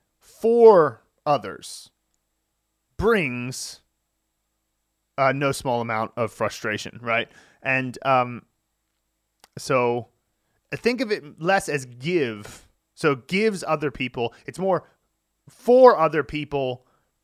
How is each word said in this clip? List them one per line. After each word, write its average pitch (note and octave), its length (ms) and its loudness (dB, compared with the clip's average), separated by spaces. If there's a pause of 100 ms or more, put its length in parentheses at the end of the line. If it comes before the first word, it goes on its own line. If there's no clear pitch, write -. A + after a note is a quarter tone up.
(200)
for G#3+ 800 6 (260)
others G#2 640 -6 (1080)
brings, C3+ 840 -2 (1400)
uh, C3+ 140 0
no C#3 220 -2
small A#2+ 280 -4
amount A2+ 340 -6
of A2+ 160 -4
frustration, - 720 -8
right? A#2 280 -4 (320)
And, C3 440 -6
um, B2 380 -2 (1120)
so B2 520 -4 (600)
think A#3+ 300 -4
of G#3+ 100 -4
it D3 280 -8
less F#3 280 -2
as D3 180 -6
give. B2 800 -6 (280)
So C#3+ 200 0
gives F#3+ 480 -4
other D3+ 280 -4
people. A#2+ 420 -6 (120)
It's - 140 -14
more F#3 280 -2 (640)
for B3 480 6
other D#3 260 0
people C#3 600 -6 (380)